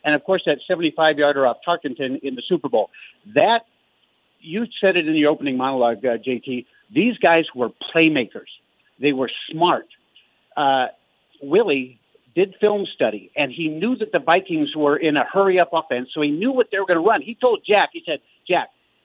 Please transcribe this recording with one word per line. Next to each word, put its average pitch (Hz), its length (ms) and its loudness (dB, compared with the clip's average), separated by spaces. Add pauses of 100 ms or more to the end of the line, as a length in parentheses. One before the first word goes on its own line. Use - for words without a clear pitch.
and, 151 120 2
of 143 80 -4
course, 190 220 -2
that 147 220 0
seventy-five-yarder 151 800 0
off 120 120 0 (100)
Tarkenton 135 540 -4
in 135 140 -6
the 123 120 -12
Super 160 220 -2
Bowl. 117 200 0 (460)
That, 214 260 4 (760)
you 190 260 -6 (140)
said 190 180 2
it 160 100 0
in 156 80 0
your 147 160 4
opening 139 260 -2
monologue, 127 480 0
uh, 117 120 0
J 120 220 -4
T, 123 260 -8 (280)
these 202 240 2
guys 165 280 4 (100)
were 123 140 -2 (240)
playmakers. 156 560 0 (500)
They 139 140 2
were 131 160 -2 (220)
smart. 165 360 0 (680)
Uh, 135 320 2 (540)
Willie 139 580 0 (360)
did 185 260 0
film 208 320 0
study, 104 420 -4
and 143 160 -2
he 160 160 -6
knew 165 280 -2
that 214 160 -6
the 170 80 0
Vikings 160 560 0
were 147 200 2
in 151 220 0
a 123 80 0
hurry-up 185 480 2
offense, 127 400 -4
so 156 80 -6
he 147 80 0
knew 180 220 -2
what 254 200 0
they 196 80 -2
were 196 60 -2
gonna 175 160 0
run. 170 200 2
He 220 140 -14
told 233 320 0
Jack, 190 260 2
he 165 120 -16
said, 151 160 -8 (260)
"Jack, 165 220 0 (360)